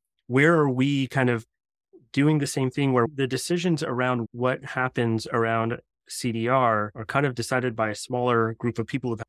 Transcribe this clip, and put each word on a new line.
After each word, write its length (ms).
where 280
are 160
we 380
kind 220
of 160
doing 260
the 80
same 240
thing 220
where 220
the 120
decisions 560
around 500
what 320
happens 680
around 460
C 240
D 160
R 460
are 100
kind 220
of 80
decided 420
by 140
a 40
smaller 640
group 200
of 80
people 240
who've 180